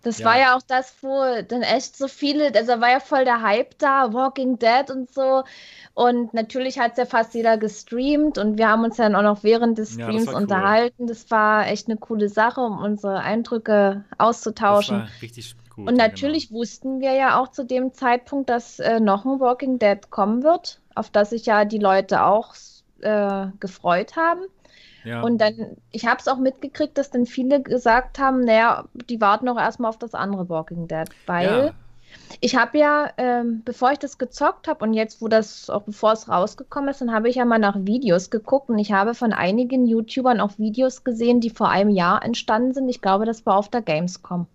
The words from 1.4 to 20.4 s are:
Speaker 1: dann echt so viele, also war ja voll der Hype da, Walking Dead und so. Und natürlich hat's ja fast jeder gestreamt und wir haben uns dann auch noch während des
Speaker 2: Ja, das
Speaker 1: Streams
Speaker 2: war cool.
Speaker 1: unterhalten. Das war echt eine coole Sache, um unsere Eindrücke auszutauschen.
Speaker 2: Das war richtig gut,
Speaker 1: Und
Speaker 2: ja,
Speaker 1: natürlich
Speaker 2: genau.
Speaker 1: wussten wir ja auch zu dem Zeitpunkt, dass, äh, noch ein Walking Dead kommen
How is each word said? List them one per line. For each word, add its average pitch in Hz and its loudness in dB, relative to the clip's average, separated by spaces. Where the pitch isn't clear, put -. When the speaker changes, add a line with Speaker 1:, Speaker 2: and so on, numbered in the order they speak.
Speaker 1:
dann 240 -4
echt - -2
so 269 -6
viele, 285 -2
also 233 2
war 240 4
ja 262 4
voll 269 0
der 233 2
Hype 220 0
da, 269 2
Walking 262 -2
Dead 247 2
und 262 -10
so. 262 2
Und 240 0
natürlich 254 -6
hat's 240 -2
ja 220 0
fast 226 -2
jeder 226 2
gestreamt 262 -2
und 208 0
wir 220 4
haben 226 2
uns 233 -4
dann 214 2
auch 202 2
noch 208 0
während 226 2
des 220 -8
Speaker 2:
Ja, 233 -8
das - -
Speaker 1:
Streams 220 -2
Speaker 2:
war 269 -6
cool. - -2
Speaker 1:
unterhalten. 208 0
Das 226 -10
war 214 2
echt 208 -4
eine 220 -4
coole 208 -4
Sache, 233 0
um 220 -4
unsere 202 -4
Eindrücke 208 0
auszutauschen. 208 0
Speaker 2:
Das 226 -12
war - -20
richtig - -18
gut, 202 -8
Speaker 1:
Und 247 2
Speaker 2:
ja, 226 4
Speaker 1:
natürlich 285 -4
Speaker 2:
genau. 226 -10
Speaker 1:
wussten 262 -8
wir 269 0
ja 262 2
auch 254 -2
zu 269 -10
dem 254 -4
Zeitpunkt, 254 -2
dass, 240 -4
äh, 226 0
noch 202 2
ein 269 -2
Walking 254 0
Dead 202 0
kommen 220 -2